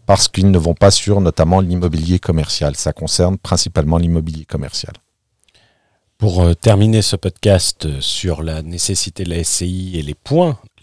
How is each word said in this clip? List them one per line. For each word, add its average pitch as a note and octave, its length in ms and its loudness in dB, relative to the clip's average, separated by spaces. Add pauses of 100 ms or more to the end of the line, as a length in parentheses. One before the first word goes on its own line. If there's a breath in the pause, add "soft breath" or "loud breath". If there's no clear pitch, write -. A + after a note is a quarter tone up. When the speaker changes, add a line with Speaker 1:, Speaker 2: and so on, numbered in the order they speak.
Speaker 1:
parce F#2+ 220 4
qu'ils F#2+ 240 4
ne F#2 60 4
vont D#2+ 160 0
pas G2 180 4
sur, G2+ 280 0
notamment, E2+ 400 2
l'immobilier F2 600 0
commercial. D2+ 560 -2
Ça - 160 -4
concerne F2+ 460 -2
principalement D#2+ 600 0
l'immobilier D#2+ 460 -2
commercial. - 480 -8 (1200)
Speaker 2:
Pour, F#2 240 0
euh, E2+ 140 4
terminer A2 480 2
ce - 140 -2
podcast, - 680 0
euh, C#2 140 -6
sur D#2+ 420 -4
la D#2+ 200 -6
nécessité F2 640 -6
de F2 60 -6
la E2 60 -4
S E2+ 120 -4
C - 180 -4
I F#2 320 -6
et D#2 40 -4
les D2 120 -8
points, D#3+ 440 0 (240)